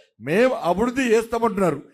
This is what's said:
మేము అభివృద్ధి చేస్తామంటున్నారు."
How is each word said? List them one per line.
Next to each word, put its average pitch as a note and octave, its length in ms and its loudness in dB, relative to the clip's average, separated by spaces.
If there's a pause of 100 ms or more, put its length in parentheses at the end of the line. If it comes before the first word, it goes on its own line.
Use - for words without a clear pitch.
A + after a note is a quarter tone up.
(200)
మేము G3+ 340 2
అభివృద్ధి G#3+ 480 0
చేస్తామంటున్నారు." A3 800 0 (120)